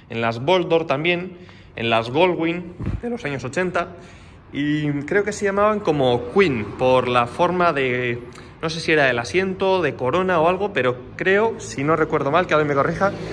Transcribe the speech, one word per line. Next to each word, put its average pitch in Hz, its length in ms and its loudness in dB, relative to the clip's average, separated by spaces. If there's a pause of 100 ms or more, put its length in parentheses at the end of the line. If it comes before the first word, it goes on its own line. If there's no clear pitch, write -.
(100)
en 113 100 -6
las 117 240 -2
Boldor 165 420 2
también, 175 500 -2 (380)
en 117 160 -2
las 113 200 2
Goldwing 170 640 0 (280)
de 240 80 -4
los 240 140 -8
años 139 180 -6
ochenta, 175 460 -2 (640)
y 147 360 0 (140)
creo 196 220 0
que 208 80 -4
se 208 120 -6
llamaban 202 360 2
como 139 520 0
Queen, 143 320 2 (140)
por 127 300 4
la 123 180 2
forma 175 460 2
de, 123 500 -2 (380)
no 165 100 -4
sé 165 80 -8
si 160 140 -2
era 143 180 4
el 120 80 0
asiento, 185 640 0
de 135 140 -2
corona 170 440 2
o 160 80 4
algo, 190 240 0
pero 127 240 0 (200)
creo, 208 420 2
si - 240 -8
no 156 140 2
recuerdo 151 340 0
mal, 175 160 2
que 165 80 0
alguien 151 140 4
me 143 60 0
corrija, 165 380 0 (200)